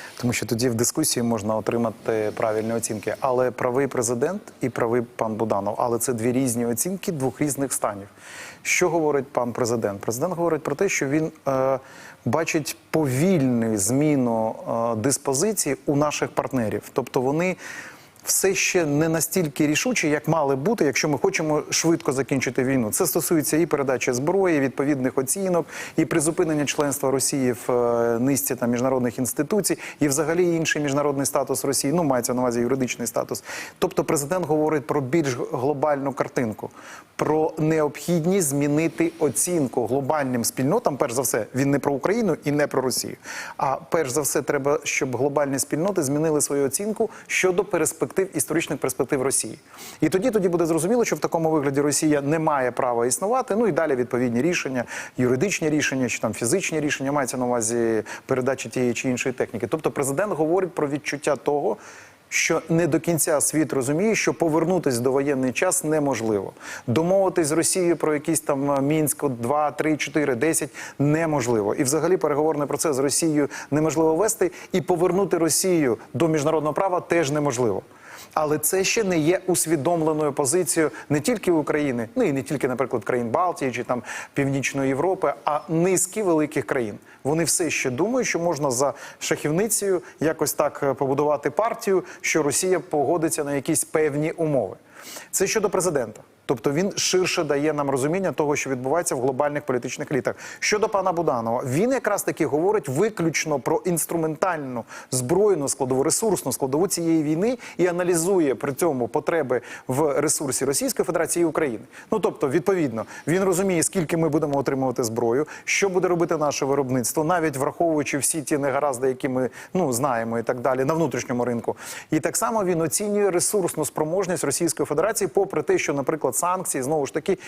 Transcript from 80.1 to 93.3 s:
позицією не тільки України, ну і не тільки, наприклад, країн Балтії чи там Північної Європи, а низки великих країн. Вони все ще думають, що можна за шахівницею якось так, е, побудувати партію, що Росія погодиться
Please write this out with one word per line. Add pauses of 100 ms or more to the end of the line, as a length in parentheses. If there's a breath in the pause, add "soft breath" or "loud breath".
позицією (180 loud breath)
не
тільки
України,
ну
і
не
тільки,
наприклад,
країн
Балтії
чи
там (300 loud breath)
Північної
Європи, (120)
а (100)
низки
великих
країн. (260 loud breath)
Вони
все
ще
думають,
що
можна
за (260 loud breath)
шахівницею (180 loud breath)
якось
так,
е,
побудувати
партію, (180 loud breath)
що
Росія
погодиться